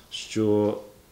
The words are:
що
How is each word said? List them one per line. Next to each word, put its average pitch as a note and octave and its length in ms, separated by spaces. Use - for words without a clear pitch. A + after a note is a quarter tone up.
що G#2 680